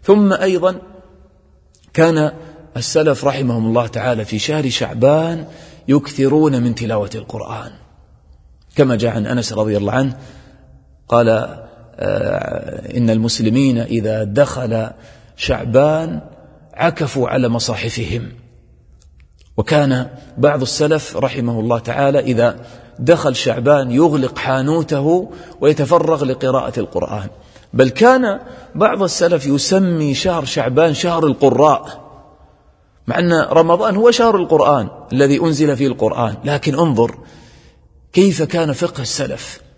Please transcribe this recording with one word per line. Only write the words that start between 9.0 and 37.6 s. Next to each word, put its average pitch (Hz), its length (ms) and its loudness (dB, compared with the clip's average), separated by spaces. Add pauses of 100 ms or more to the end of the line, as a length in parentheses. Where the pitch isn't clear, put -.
عن 107 160 -2
أنس 120 260 -4
رضي 107 240 0
الله 101 140 -2
عنه 131 260 -2 (920)
قال، 117 220 4 (680)
آه، - 1000 -6
"إن 120 120 2
المسلمين 117 680 2
إذا 110 460 -2
دخل 113 640 -2 (460)
شعبان 156 880 0 (520)
عكفوا 143 560 -2
على 123 200 0
مصاحفهم." 113 840 -6 (1300)
وكان 135 500 0 (300)
بعض 143 240 2
السلف 151 560 -2
رحمه 123 420 -4
الله 117 200 0
تعالى 139 400 0
إذا 117 360 0 (440)
دخل 139 360 2
شعبان 127 560 0
يغلق 143 460 2
حانوته 156 920 0 (300)
ويتفرغ 151 640 2
لقراءة 127 560 -2
القرآن، 101 480 -6 (460)
بل 127 160 4
كان 233 500 4 (360)
بعض 196 280 2
السلف 165 420 0
يسمي 156 680 0
شهر 165 320 -2
شعبان 143 480 2
شهر 170 320 -2
القراء، 139 800 2 (1040)
مع - 120 -2
أن 175 140 2
رمضان 170 640 2
هو 226 160 4
شهر 233 240 2
القرآن 147 540 2 (240)
الذي 139 280 4
أنزل 147 360 0
فيه 135 100 0
القرآن. 113 560 -2
لكن 143 360 -2
انظر 123 380 2 (960)